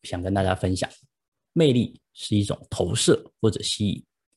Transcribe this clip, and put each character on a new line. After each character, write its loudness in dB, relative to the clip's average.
想 -8
跟 -2
大 2
家 0
分 -2
享， -4
魅 4
力 0
是 -4
一 2
种 -6
投 -2
射 0
或 2
者 -6
吸 -4
引， -6